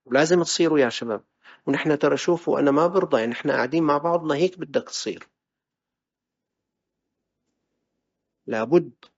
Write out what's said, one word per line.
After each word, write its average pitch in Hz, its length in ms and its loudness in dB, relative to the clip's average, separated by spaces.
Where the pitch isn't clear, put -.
ولازم 160 380 2
تصيروا 160 360 2
يا 127 100 4
شباب. 113 340 -6
ونحن 143 340 0
ترى 143 180 2
شوفوا، 160 420 -2
أنا 143 120 4
ما 151 160 4
برضى، 180 320 0
يعني 117 120 -2
نحن 143 200 -4
قاعدين 135 320 -2
مع 147 140 2
بعضنا 160 380 -2
هيك 180 240 -2
بدك 139 300 -6
تصير. - 380 -10
لابد 117 440 0